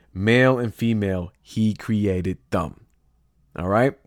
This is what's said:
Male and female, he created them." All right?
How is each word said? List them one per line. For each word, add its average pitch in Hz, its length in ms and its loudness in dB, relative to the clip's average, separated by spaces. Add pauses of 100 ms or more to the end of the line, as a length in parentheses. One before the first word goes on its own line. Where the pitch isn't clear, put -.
(120)
Male 120 460 4
and 120 160 -4
female, 98 580 -2 (100)
he 110 340 -2
created 95 640 -2 (100)
them." 85 320 -4 (760)
All 87 100 -4
right? 120 400 0